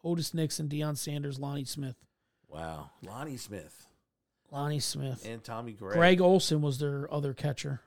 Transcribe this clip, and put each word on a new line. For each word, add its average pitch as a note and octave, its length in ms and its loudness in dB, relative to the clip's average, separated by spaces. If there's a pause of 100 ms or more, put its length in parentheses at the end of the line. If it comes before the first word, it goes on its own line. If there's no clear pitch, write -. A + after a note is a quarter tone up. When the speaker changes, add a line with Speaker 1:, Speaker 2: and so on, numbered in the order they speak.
Speaker 1:
Otis E3+ 300 0
Nixon, D#3 340 0
Deion D3 300 -2
Sanders, C#3+ 420 -4
Lonnie C#3+ 260 -4
Smith. C3+ 300 -6 (520)
Speaker 2:
Wow. D#2 420 -8 (140)
Lonnie B2+ 340 -10
Smith. F2+ 500 -12 (640)
Speaker 1:
Lonnie D3 280 -2
Smith. C3+ 460 -4
Speaker 2:
And A2+ 180 -10
Tommy A#2 300 -8
Gregg. G#2 220 -6
Speaker 1:
Greg F3 260 8
Olson F3+ 420 6
was C#3 160 0
their C#3+ 340 -2
other C#3+ 200 0
catcher. C#3 540 -4